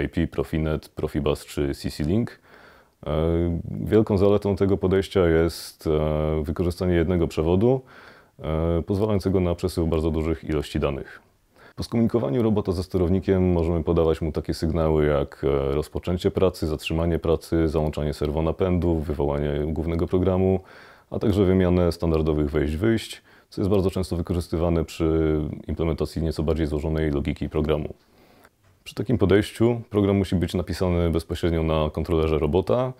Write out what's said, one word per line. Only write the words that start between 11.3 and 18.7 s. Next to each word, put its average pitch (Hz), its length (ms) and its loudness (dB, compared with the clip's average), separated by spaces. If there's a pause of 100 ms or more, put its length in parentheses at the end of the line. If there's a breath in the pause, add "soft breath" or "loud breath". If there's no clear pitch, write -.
Po - 80 -8
skomunikowaniu 117 600 0
robota 107 280 0
ze 90 120 -2
sterownikiem 92 680 2
możemy 85 320 0
podawać 82 380 2
mu 80 100 -2
takie 80 220 -4
sygnały 78 520 0
jak, 71 380 0
e, 69 300 0
rozpoczęcie 87 580 -2
pracy, 90 360 0
zatrzymanie 82 520 -2
pracy, 82 480 0
załączanie 76 460 -2
serwonapędu, 82 840 0